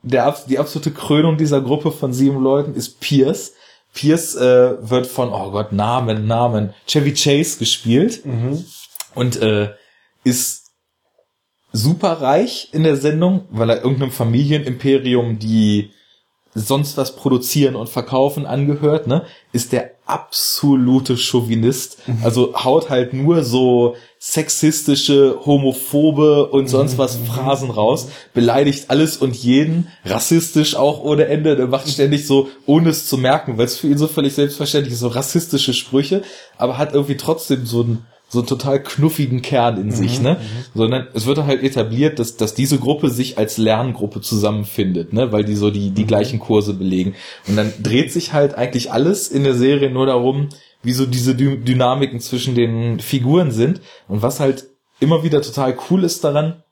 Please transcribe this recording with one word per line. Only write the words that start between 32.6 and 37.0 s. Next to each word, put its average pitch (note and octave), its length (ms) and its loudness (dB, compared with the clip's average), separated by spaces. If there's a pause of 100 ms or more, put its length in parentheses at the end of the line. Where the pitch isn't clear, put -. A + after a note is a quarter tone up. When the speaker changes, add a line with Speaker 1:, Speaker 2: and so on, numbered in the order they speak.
Speaker 1:
ohne E3 240 4
es D3+ 180 -2
zu C3+ 120 -2
merken, B2+ 400 0
weil B2 80 2
es C3+ 120 -8
für D#3 100 -2
ihn C#3+ 100 2
so D3+ 80 2
völlig C#3 280 -2
selbstverständlich C#3+ 600 -2
ist, A2+ 60 -6
so B2 80 -2
rassistische C3+ 640 -2
Sprüche, C#3+ 480 -2 (340)
aber B2+ 220 -2
hat C#3+ 160 -4
irgendwie C#3+ 240 0